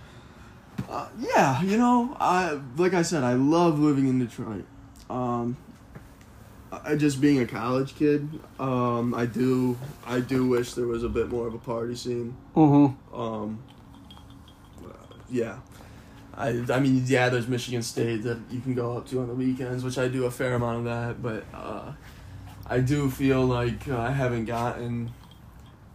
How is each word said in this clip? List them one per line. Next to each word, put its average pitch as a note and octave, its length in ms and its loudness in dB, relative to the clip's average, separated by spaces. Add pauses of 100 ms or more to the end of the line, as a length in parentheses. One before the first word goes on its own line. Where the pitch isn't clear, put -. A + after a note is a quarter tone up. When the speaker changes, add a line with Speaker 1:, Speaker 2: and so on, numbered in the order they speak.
(920)
Speaker 1:
Uh, C#3+ 160 -8 (120)
yeah, E3+ 440 2
you G3 160 2
know, A#3+ 420 4
I, E3+ 380 2 (180)
like F3+ 180 4
I E3+ 80 4
said, E3 220 0
I B2 100 2
love D#3 440 4
living C#3 300 4
in B2+ 100 2
Detroit. A2+ 460 -4 (460)
Um, A#2+ 460 -2 (1160)
I, - 240 -4
just C#3+ 240 2
being C#3+ 220 6
a A2 40 2
college B2+ 500 -2
kid, D3 300 2 (320)
um, B2 560 0
I A#2 120 0
do, B2 500 0 (300)
I B2 140 -2
do B2+ 280 0
wish A#2+ 240 2
there A#2+ 140 -2
was A#2 180 -2
a A2+ 60 -2
bit A2 180 0
more A#2 180 -4
of A2+ 60 -6
a A#2 60 -10
party A#2 360 -6
scene. A#2+ 400 -6 (220)
Speaker 2:
Mm-hmm. C#3+ 640 6
Speaker 1:
Um, A2 380 -6 (1700)
yeah. A2+ 280 -4 (760)
I, - 140 -4 (220)
I B2+ 100 2
mean, C3 260 4
yeah, B2+ 220 4
there's A#2+ 180 0
Michigan B2 360 -4
State A#2 400 -2
that A#2 160 -4 (120)
you B2 100 -6
can B2+ 140 -4
go A#2+ 220 -2
up G#2+ 120 -10
to B2+ 120 -2
on A#2+ 80 -4
the A#2+ 60 -6
weekends, B2+ 500 -2
which B2+ 140 -4
I B2+ 100 2
do B2+ 160 -2
a A#2+ 60 0
fair B2 240 -2
amount A#2+ 240 0
of A#2+ 60 -4
that, A#2 380 -4
but, A2 220 -6 (100)
uh, - 380 -12 (720)
I B2 140 0
do C#3 300 2
feel C3 340 2
like, A#2+ 440 -2
uh, B2+ 100 -2
I A#2+ 120 -2
haven't B2 360 0
gotten, A#2 640 -4 (840)